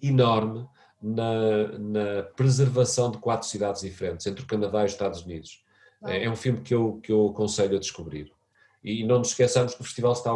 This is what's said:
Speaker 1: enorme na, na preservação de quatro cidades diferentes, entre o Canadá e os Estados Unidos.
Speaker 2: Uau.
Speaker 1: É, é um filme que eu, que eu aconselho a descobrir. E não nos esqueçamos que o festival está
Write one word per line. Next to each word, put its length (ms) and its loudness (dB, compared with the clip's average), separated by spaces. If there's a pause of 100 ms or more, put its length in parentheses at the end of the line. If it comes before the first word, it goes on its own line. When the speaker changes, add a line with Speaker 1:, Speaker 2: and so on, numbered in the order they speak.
Speaker 1:
enorme 640 2 (380)
na, 640 2 (140)
na 420 -2
preservação 880 2
de 80 -6
quatro 300 -2
cidades 340 -4
diferentes, 420 -8
entre 200 -6
o 20 -16
Canadá 360 0
e 40 4
os 60 -2
Estados 300 -4
Unidos. 420 -14 (360)
Speaker 2:
Uau. 120 -8
Speaker 1:
É, 120 -2
é 60 -2
um 60 -4
filme 240 -2
que 120 -8
eu, 300 2
que 80 -6
eu 180 6
aconselho 480 0
a 40 0
descobrir. 520 -10 (520)
E 200 -4
não 140 4
nos 120 -2
esqueçamos 440 2
que 60 -16
o 40 -14
festival 280 0
está 240 -2